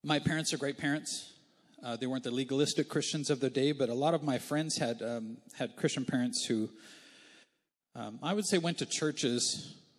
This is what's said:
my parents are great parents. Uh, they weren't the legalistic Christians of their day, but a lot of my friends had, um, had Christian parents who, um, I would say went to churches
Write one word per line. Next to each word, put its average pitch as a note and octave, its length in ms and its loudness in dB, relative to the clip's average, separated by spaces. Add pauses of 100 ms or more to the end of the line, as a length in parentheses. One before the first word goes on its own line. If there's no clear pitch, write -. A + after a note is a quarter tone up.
my D3+ 160 2
parents D#3+ 340 0
are D3+ 40 -2
great C#3 200 -2
parents. - 560 -4 (500)
Uh, A#2 140 -4
they B2+ 100 -2
weren't C3 160 -2
the B2 80 -2
legalistic C3+ 560 2
Christians D3+ 420 0
of C3+ 120 2
their C3 80 2
day, C#3 240 2
but C3+ 160 2
a A#2+ 40 -2
lot C#3+ 200 2
of D3+ 100 0
my C3+ 140 0
friends D3+ 400 -2
had, A#2 240 0
um, A2+ 360 -4 (200)
had B2 180 -4
Christian C#3 300 0
parents B2 400 0
who, A2 240 2 (1300)
um, A2+ 280 -10
I E3 100 0
would G#3 140 0
say G3 100 4
went E3+ 200 2
to C3 80 0
churches - 920 0 (240)